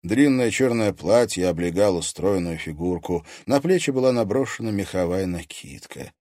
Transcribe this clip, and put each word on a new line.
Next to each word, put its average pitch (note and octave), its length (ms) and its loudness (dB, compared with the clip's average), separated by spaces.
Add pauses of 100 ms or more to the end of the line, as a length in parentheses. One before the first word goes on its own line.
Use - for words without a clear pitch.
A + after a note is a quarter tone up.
Длинное B2 480 4
черное A#2 420 2
платье F#2 540 2
облегало F2 540 2
стройную F2 560 -2
фигурку. E2+ 680 -4 (200)
На C3+ 140 2
плечи E3 320 0
была B2+ 200 2
наброшена A2+ 600 -2
меховая F#2 540 -2
накидка. D2 960 -12